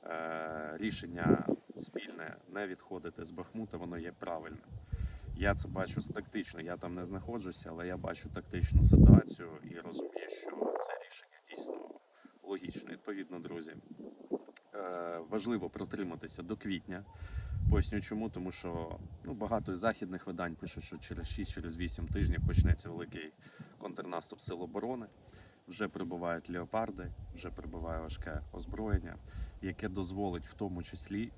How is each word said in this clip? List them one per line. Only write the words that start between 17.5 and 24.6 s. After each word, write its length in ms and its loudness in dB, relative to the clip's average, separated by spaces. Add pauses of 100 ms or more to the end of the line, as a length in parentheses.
Поясню 320 4
чому, 280 -2
тому 220 -6
що, 480 -6 (240)
ну, 100 -6
багато 380 -2
із 80 -2
західних 480 -2
видань 280 -4
пишуть, 280 -10
що 140 -12
через 300 -8
шість, 240 -4
через 260 -8
вісім 300 -4
тижнів 400 2
почнеться 420 6
великий 440 -8 (440)
контрнаступ 600 -8
Сил 240 -2